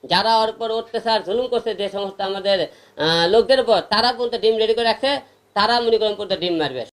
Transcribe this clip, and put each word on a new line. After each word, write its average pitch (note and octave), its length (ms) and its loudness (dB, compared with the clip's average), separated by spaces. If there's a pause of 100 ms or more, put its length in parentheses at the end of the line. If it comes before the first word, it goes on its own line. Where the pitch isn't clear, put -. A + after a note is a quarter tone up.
যারা G3+ 320 2
ওর A3 120 2
উপর A3 220 -6
অত্যাচার A3 520 -2
জুলুম A3 240 -2
করছে A#3 280 -2
যে G3 140 -4
সমস্ত G3 320 -8
আমাদের, G3 480 -2 (280)
আহ, E3 320 2
লোকদের A#3 320 4
উপর, A3 200 4
তারা G#3+ 320 0
পর্যন্ত A#3+ 300 -4
ডিম A3 140 4
রেডি A3 180 2
করে A#3 100 -2
রাখছে, C4 360 0 (340)
তারা A#3 260 2
মনে A3+ 180 2
করেন G#3 160 0
পর্যন্ত F#3+ 260 -6
ডিম F3 180 -2
মারবে C3 260 -4 (120)